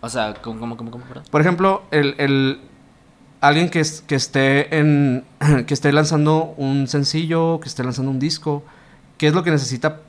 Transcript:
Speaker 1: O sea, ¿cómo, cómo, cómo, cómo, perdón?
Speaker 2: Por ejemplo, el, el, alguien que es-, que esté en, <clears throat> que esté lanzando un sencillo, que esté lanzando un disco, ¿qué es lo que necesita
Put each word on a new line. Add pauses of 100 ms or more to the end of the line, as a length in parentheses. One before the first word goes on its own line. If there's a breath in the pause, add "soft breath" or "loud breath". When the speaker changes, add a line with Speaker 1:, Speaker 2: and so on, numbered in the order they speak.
Speaker 1:
O
sea,
¿cómo,
cómo,
cómo,
cómo,
perdón?
Speaker 2:
Por
ejemplo,
el,
el, (800)
alguien
que
es-,
que
esté
en, (160)
<clears throat>
que
esté
lanzando
un
sencillo,
que
esté
lanzando
un
disco, (540 loud breath)
¿qué
es
lo
que
necesita